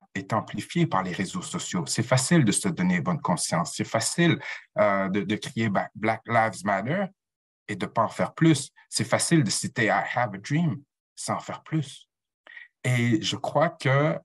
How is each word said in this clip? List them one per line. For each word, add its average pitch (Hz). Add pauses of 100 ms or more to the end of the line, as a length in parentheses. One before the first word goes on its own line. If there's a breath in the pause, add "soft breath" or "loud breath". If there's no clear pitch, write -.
(140)
est 98
amplifiée 110
par 95
les 92
réseaux 90
sociaux. 85
C'est -
facile 135
de 101
se -
donner 90
bonne 87
conscience. -
C'est -
facile, 160 (380 loud breath)
euh, 98
de, 101
de 104
crier 110
Ba-, 95
Black 110
Lives 110
Matter 110 (600)
et 104
de 92
pas 113
en 101
faire -
plus. 160 (200 soft breath)
C'est -
facile 156
de 98
citer -
I 98 (100)
Have 117
a -
Dream 139 (360)
sans 101
en -
faire -
plus. - (760 loud breath)
Et 120
je -
crois 156
que, 143